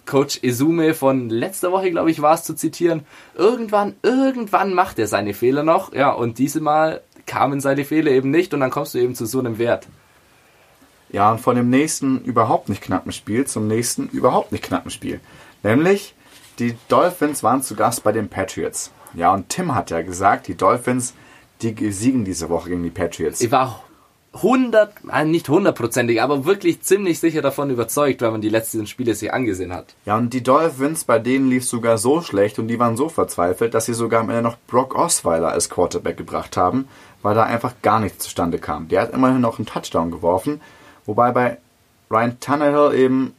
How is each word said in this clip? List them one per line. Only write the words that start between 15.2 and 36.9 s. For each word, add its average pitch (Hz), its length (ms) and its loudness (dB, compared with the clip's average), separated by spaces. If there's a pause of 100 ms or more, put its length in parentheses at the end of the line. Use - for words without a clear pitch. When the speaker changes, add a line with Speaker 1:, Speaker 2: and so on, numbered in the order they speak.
Speaker 2:
Nämlich, 160 520 2 (440)
die 120 180 -2 (120)
Dolphins 151 540 2
waren 135 200 2
zu 110 120 -8
Gast 110 300 -2
bei 107 80 2
den 107 160 -2
Patriots. - 600 -6 (240)
Ja, 87 200 2
und 95 160 -6
Tim 175 240 -4
hat 98 160 -4
ja 82 100 -2
gesagt, 92 460 0
die 87 100 -8
Dolphins, 123 560 0 (480)
die 107 320 -4
siegen 117 320 0
diese 85 240 -6
Woche 82 220 -2
gegen 87 120 -4
die 85 80 -4
Patriots. 85 520 -4
Speaker 1:
Ich 113 80 0
war 131 340 0 (480)
hundert, 220 600 2 (180)
äh, 147 140 0
nicht 165 240 0
hundertprozentig, 117 720 2
aber 139 240 0
wirklich 180 340 0
ziemlich 185 400 0
sicher 156 220 0
davon 139 260 -2
überzeugt, 127 540 0
weil 113 80 2
man 110 100 -4
die 107 80 0
letzten 110 380 -2
Spiele 117 280 -2
sich 101 160 -6
angesehen 95 440 -4
hat. - 200 -14 (120)
Speaker 2:
Ja, 104 100 0
und 120 160 0
die 127 100 -2
Dolphins, 147 640 2
bei 117 140 4
denen 131 320 2
lief's 127 180 0
sogar 117 300 2
so 143 240 2
schlecht 104 360 0
und 113 100 -4
die 117 100 -2
waren 117 180 2
so 151 140 -2
verzweifelt, - 640 0
dass 110 100 0
sie 120 80 -4
sogar 117 300 0
am 110 80 -4
Ende 117 100 0
noch 117 160 -2 (100)
Brock 131 280 0
Osweiler 82 540 0
als - 200 -2
Quarterback 85 480 -2
gebracht - 400 -8
haben, 113 320 0 (320)